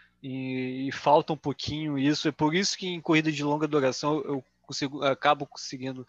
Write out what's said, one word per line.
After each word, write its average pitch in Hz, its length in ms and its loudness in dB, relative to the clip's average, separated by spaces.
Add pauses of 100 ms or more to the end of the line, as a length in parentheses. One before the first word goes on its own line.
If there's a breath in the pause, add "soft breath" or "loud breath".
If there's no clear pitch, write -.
(220 soft breath)
e, 131 680 -4
e 127 40 -6
falta 151 400 4
um 151 40 -2
pouquinho 147 640 -4
isso. 147 300 2
É 139 40 0
por 151 220 2
isso 196 240 0
que 190 80 -6
em 175 140 -6
corrida 156 320 2
de 143 120 -4
longa 151 220 0
duração 147 580 0
eu 139 200 -6 (180)
consigo, 143 400 -6
acabo 143 440 2
conseguindo 127 640 -10